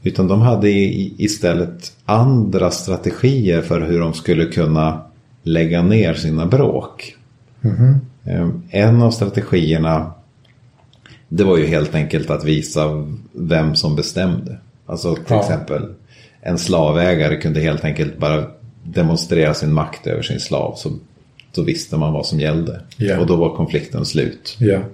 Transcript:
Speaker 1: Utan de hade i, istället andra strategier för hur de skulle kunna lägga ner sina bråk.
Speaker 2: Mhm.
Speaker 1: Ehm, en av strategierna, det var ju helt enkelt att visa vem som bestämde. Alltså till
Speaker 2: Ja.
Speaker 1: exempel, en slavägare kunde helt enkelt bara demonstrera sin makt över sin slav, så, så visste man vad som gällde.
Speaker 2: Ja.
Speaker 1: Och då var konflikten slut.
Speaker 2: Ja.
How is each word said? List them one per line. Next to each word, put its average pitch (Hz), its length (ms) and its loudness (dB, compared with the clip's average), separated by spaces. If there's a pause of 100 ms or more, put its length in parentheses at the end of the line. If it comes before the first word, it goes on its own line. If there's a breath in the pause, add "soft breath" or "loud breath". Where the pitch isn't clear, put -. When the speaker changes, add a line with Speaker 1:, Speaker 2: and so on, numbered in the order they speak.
Speaker 1:
Utan 92 240 0
de 101 140 4
hade 110 280 4
i, 98 480 0
istället 87 720 -2 (140)
andra 107 680 4
strategier 95 880 0
för 85 200 0
hur 85 180 0
de 82 140 0
skulle 82 320 0
kunna 78 560 0 (420)
lägga 82 380 0
ner 95 320 4
sina 78 320 -2
bråk. - 720 -2 (460)
Speaker 2:
Mhm. 123 360 4 (280)
Speaker 1:
Ehm, 87 440 -2
en 117 320 4
av 117 100 4
strategierna, 80 1000 0 (1160 loud breath)
det 90 140 2
var 95 140 6
ju 76 80 4
helt 78 300 0
enkelt 76 340 -2
att 76 140 -2
visa 76 600 -2 (280)
vem 78 420 0
som 76 200 0
bestämde. 90 600 -4 (280)
Alltså 85 300 -4
till - 140 -12
Speaker 2:
Ja. 113 100 4
Speaker 1:
exempel, 78 440 -2 (580 soft breath)
en 87 160 -4
slavägare 82 800 2
kunde 78 240 -2
helt 76 260 0
enkelt 76 320 -4
bara 78 260 0 (400)
demonstrera 82 680 0
sin 76 200 -2
makt 76 340 -4
över - 140 -4
sin - 180 -6
slav, - 360 -4
så, - 140 -8 (640)
så 85 120 -2
visste 82 340 -4
man 78 160 0
vad 76 120 -4
som 78 140 -2
gällde. 78 420 -2 (160)
Speaker 2:
Ja. 98 220 0
Speaker 1:
Och 87 80 2
då 85 80 4
var 82 200 0
konflikten 76 500 -4
slut. - 540 -4
Speaker 2:
Ja. 101 200 2 (140)